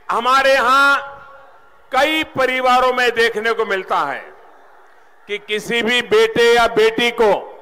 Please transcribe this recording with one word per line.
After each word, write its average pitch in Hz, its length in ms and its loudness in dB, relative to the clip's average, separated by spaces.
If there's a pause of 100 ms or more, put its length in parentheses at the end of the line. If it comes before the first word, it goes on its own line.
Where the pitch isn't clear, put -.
(120)
हमारे 262 420 2
यहां 269 440 4 (960)
कई 302 320 0 (120)
परिवारों 254 580 0
में 247 180 0
देखने 226 420 -2
को 226 120 -4
मिलता 190 340 -4
है 127 260 -6 (1000)
कि 208 100 -8
किसी 214 440 -6
भी 240 200 -2
बेटे 226 540 2
या 233 120 2
बेटी 226 440 0
को 220 220 2 (280)